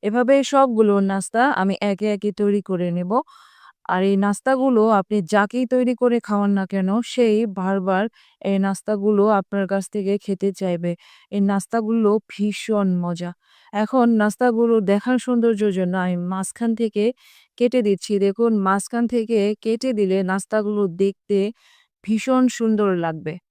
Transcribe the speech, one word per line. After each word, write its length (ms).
এভাবে 320
সবগুলো 560
নাস্তা 420
আমি 260
একে 300
একে 200
তৈরি 300
করে 280
নেব। 220
আর 140
এই 140
নাস্তাগুলো 680
আপনি 240
যাকেই 400
তৈরি 280
করে 260
খাওয়ান 300
না 160
কেন, 220
সেই 320
বারবার 540
এই 160
নাস্তাগুলো 760
আপনার 340
কাছ 220
থেকে 300
খেতে 340
চাইবে। 400
এই 100
নাস্তাগুলো 680
ভীষণ 600
মজা। 320
এখন 340
নাস্তাগুলো 640
দেখার 380
সৌন্দর্যের 540
জন্য 240
আমি 200
মাঝখান 480
থেকে 300
কেটে 240
দিচ্ছি। 360
দেখুন, 400
মাঝখান 480
থেকে 320
কেটে 320
দিলে 300
নাস্তাগুলো 600
দেখতে 420
ভীষণ 440
সুন্দর 500
লাগবে। 360